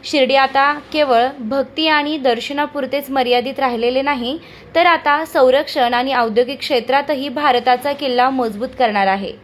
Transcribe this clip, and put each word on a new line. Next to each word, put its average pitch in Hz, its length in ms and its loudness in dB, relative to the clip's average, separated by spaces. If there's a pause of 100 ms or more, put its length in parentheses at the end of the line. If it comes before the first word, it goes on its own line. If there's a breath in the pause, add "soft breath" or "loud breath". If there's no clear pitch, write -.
शिर्डी 269 320 2
आता 269 380 2
केवळ 277 540 0 (120)
भक्ती 269 480 -4
आणि 302 300 0
दर्शनापुरतेच 277 920 -4
मर्यादित 254 500 0
राहिलेले 247 420 0
नाही, 285 380 -4 (360 loud breath)
तर 339 100 4
आता 320 400 2
संरक्षण 262 680 2
आणि 254 200 0
औद्योगिक 240 460 0
क्षेत्रातही 269 720 -2
भारताचा 254 640 0
किल्ला 262 360 0
मजबूत 247 380 -4 (120)
करणार 208 280 2
आहे. 196 260 -2 (100)